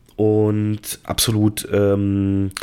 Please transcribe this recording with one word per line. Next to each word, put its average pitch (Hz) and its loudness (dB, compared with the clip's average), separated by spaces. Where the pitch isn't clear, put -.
und 107 2
absolut, 104 0
ähm, 98 0